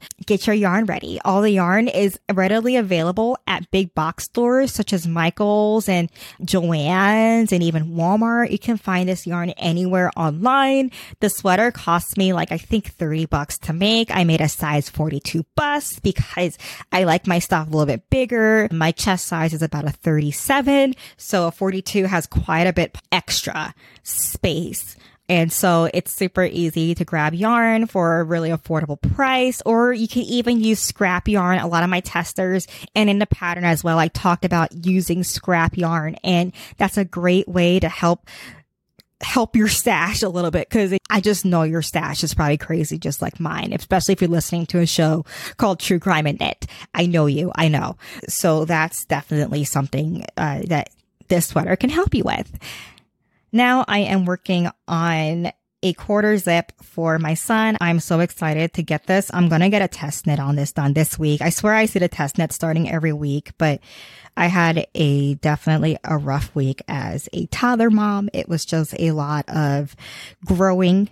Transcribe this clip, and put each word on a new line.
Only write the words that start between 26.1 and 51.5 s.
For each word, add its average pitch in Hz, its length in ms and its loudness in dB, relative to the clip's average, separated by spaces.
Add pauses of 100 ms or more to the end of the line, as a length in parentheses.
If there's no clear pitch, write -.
super 185 320 -2
easy 170 500 0
to 170 120 -4
grab 156 280 -2
yarn 226 540 2
for 165 320 2
a 170 60 0
really 165 240 -2
affordable 156 520 -4 (140)
price, 254 500 0
or 233 280 4
you 226 120 -2
can 240 180 -2
even 240 380 0
use 220 200 2
scrap - 480 -2
yarn. 185 300 4
A - 80 -2
lot 170 160 0
of 180 60 0
my 185 120 0
testers 185 640 -2 (280)
and 214 140 4
in 202 100 2
the 208 60 0
pattern 175 380 -2
as 170 180 2
well, 165 160 2
I 165 120 4
talked - 340 0
about 170 420 0
using 185 380 0
scrap - 540 -2
yarn, 165 440 -2
and 180 300 0 (240)
that's 196 220 -2
a 196 80 2
great 180 420 2
way 180 320 2
to 175 80 0
help, 170 400 0 (920)
help - 340 0
your 214 140 4
stash 190 520 0
a 214 60 0
little 175 240 -2
bit, 165 180 -2
'cause 196 240 2 (160)
I 208 120 0
just 208 240 0
know 175 180 2
your 160 200 0
stash 160 420 -4
is 156 80 -4
probably 147 240 2
crazy 160 400 -4
just 156 240 -6
like - 180 -6
mine, 160 320 -6
especially - 400 0
if 185 80 0
you're 175 100 2
listening 170 360 -2
to 175 140 0
a 170 60 4
show 160 380 2 (320)
called 196 240 0
True 180 200 0
Crime 156 280 0
and - 140 -2
Knit. - 240 -4 (280)
I 170 120 2
know 165 220 4
you, 143 280 0
I 165 140 2
know. 165 260 0 (320)
So 156 380 0
that's 165 400 -2
definitely 147 580 -2
something, 143 640 -4 (100)
uh, 147 300 -4
that 165 240 -2 (400)
this 170 160 2
sweater 180 320 0